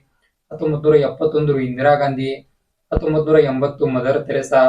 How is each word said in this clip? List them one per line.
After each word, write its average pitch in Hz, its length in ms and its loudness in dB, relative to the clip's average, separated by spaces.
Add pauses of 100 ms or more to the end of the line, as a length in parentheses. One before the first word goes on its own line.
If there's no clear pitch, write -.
(520)
ಹತ್ತೊಂಬತ್ತು 151 360 -4
ನೂರ 151 100 6
ಎಪ್ಪತ್ತೊಂದರಲ್ಲಿ 147 680 -2
ಇಂದಿರಾ 131 280 0
ಗಾಂಧಿ, 135 380 -2 (600)
ಹತ್ತೊಂಬತ್ತು 156 400 -2
ನೂರ 156 80 6
ಎಂಬತ್ತು 139 460 0
ಮದರ್ 131 400 -2
ತೆರೆಸಾ, 135 420 0